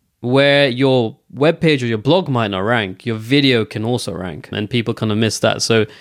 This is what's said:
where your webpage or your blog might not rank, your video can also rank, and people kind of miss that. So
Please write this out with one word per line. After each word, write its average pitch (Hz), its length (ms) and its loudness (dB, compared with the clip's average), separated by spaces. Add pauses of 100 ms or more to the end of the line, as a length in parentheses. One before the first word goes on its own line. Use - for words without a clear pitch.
(220)
where 139 460 2
your 127 480 2 (160)
webpage 151 520 0
or - 20 0
your 113 140 -2
blog 156 300 0
might 117 180 0
not 98 140 -2
rank, 104 440 -2
your 117 120 -4
video 123 460 2
can 107 220 -6
also 120 260 -4
rank, 85 400 -10
and 104 160 -4
people 117 280 -2
kind 113 160 -2
of 107 80 0
miss 110 220 0
that. 110 200 0
So 113 240 2 (160)